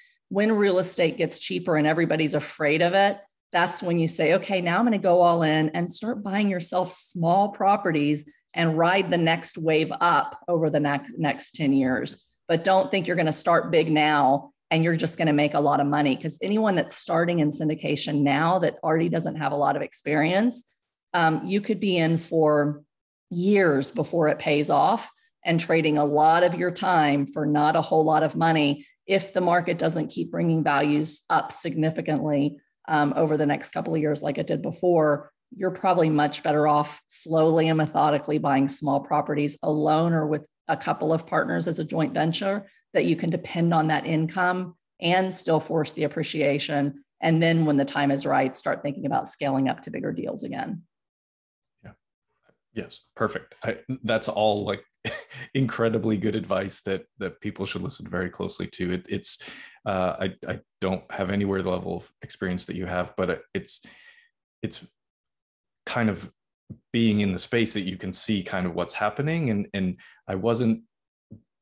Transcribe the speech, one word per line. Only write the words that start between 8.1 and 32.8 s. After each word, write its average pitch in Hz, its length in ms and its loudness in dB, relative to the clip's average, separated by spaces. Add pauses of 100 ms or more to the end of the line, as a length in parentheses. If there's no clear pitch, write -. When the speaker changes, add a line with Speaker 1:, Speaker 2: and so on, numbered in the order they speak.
Speaker 1:
and 165 240 0
ride 180 320 2
the 175 80 2
next 160 400 0
wave 160 320 2 (100)
up 170 380 2 (100)
over 160 220 2
the 151 100 2
next, 143 380 -2
next - 380 -4
ten 143 160 2
years. 127 520 0 (220)
But 165 160 2
don't 190 280 2
think 190 160 0
you're 175 100 -2
gonna 160 160 2
start 165 400 2
big 160 180 4
now 147 600 2 (180)
and 160 140 2
you're 165 120 2
just 165 220 -4
gonna 160 140 2
make 147 220 2
a 147 60 0
lot 147 200 2
of 143 60 0
money, 147 280 2
'cause 156 260 -8
anyone 208 360 0
that's - 200 -2
starting 170 440 0
in 151 100 2
syndication 151 680 -2
now 151 400 2
that 165 240 0
already 165 240 2
doesn't 165 280 -4
have 147 140 -4
a 147 60 -4
lot 143 180 2
of 147 80 -6
experience, 175 800 -2 (480)
um, 160 320 2
you 190 160 0
could 202 200 -4
be 196 160 0
in 165 220 2
for 151 640 2 (460)
years 175 600 2
before 156 380 0
it - 100 0
pays 151 320 0
off 160 400 2 (340)
and 165 140 2
trading 160 400 2
a 147 60 4
lot 151 400 6
of 175 100 4
your 175 160 0
time 156 560 2
for 151 200 -4
not 151 280 4
a 165 60 2
whole 160 240 4
lot 156 180 4
of 151 140 0
money. 160 500 2 (200)
If 190 260 0
the 190 80 -2
market 175 360 2
doesn't 160 320 -2
keep 170 220 -8
bringing 165 320 2
values 147 640 0
up 160 220 0
significantly, 156 1080 -2 (280)